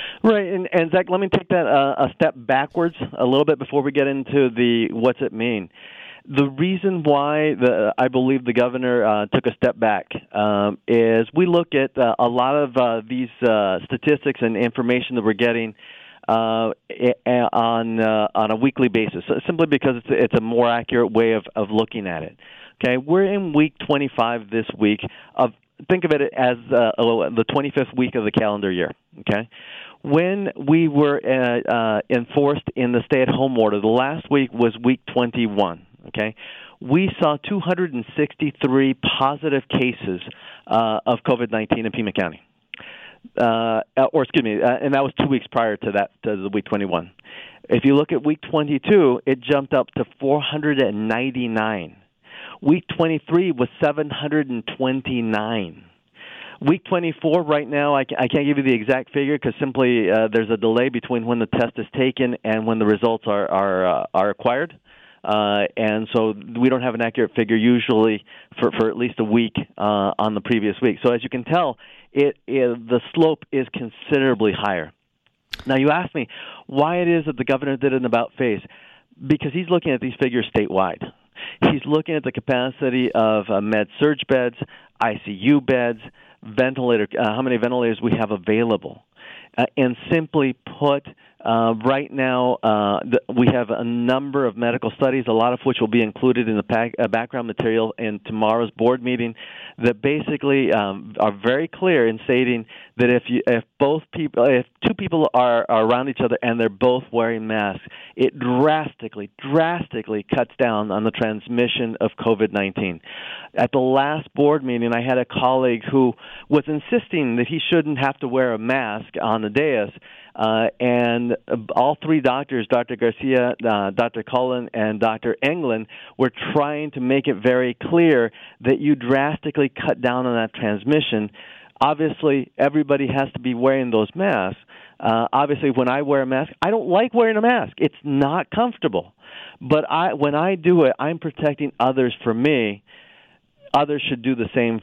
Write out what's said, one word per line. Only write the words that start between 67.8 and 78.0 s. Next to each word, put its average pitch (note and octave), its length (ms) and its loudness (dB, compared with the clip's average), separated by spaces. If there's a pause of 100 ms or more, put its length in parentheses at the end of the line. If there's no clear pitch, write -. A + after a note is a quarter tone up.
for, B2 120 2
for A2 180 0
at - 80 -6
least A#2+ 220 -4
a A#2 40 0
week, A2 320 2 (220)
uh, G2+ 420 0
on G#2+ 160 0
the G2+ 60 -6
previous G#2+ 400 -2
week. A#2 220 0
So B2 100 4
as A#2 100 -4
you B2+ 60 -8
can B2+ 140 -6
tell, D#3+ 340 -2 (340)
it, C#3+ 260 2 (100)
it, A#2+ 400 0
the A#2+ 140 2 (140)
slope D#3+ 360 2
is C3 220 -2
considerably A#2+ 800 0
higher. F2+ 360 -4 (720)
Now, C3+ 120 0
you C#3 120 4
asked E3 240 -2
me B2+ 140 -4 (400)
why D3+ 300 0
it F3 100 0
is E3+ 180 2
that C#3+ 120 -6
the C3 60 -2
governor C3+ 340 -2
did C3 160 0
an B2+ 120 0